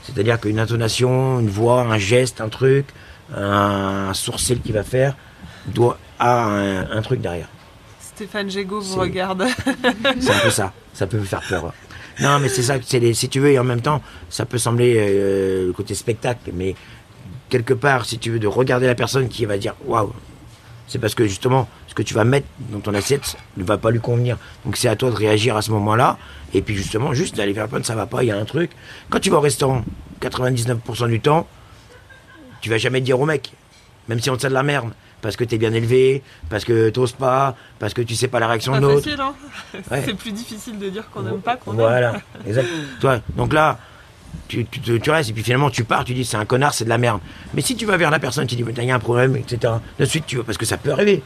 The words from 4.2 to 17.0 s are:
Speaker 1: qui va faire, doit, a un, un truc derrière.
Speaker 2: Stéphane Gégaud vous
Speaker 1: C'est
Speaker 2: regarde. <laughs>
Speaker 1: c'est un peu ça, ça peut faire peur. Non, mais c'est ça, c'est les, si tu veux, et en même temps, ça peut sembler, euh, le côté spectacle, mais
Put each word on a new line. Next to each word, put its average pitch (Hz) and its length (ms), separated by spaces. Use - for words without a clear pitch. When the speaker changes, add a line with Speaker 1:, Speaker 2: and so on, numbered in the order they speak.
Speaker 1:
qui 117 100
va 104 120
faire, 131 320
doit, 117 300
a 120 240
un, 101 480
un 110 100
truc 117 200
derrière. 87 260
Speaker 2:
Stéphane 202 500
Gégaud 196 320
vous 190 120
Speaker 1:
C'est 190 60
Speaker 2:
regarde. 185 460
<laughs> 247 360
Speaker 1:
c'est 262 120
un 587 80
peu 571 100
ça, 95 240
ça 98 140
peut 107 140
faire 95 260
peur. 82 260
Non, 143 200
mais 135 100
c'est 123 140
ça, 135 120
c'est 127 140
les, 117 140
si 123 160
tu 135 100
veux, 143 120
et 131 80
en 123 40
même 123 180
temps, 147 200
ça - 160
peut 123 120
sembler, 120 400
euh, 98 720
le 92 60
côté 98 220
spectacle, 120 580
mais 92 220